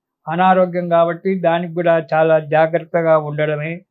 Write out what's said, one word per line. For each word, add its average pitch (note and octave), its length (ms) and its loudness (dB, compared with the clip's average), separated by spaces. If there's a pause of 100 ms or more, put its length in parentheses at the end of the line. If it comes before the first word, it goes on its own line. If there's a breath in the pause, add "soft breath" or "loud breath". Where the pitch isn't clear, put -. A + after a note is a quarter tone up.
(260)
అనారోగ్యం F3+ 640 0
కాబట్టి E3+ 420 0 (100)
దానికి E3+ 340 -2
కూడా E3+ 200 2 (120)
చాలా D#3+ 320 2 (100)
జాగ్రత్తగా D#3+ 720 0
ఉండడమే D3+ 540 -4 (180)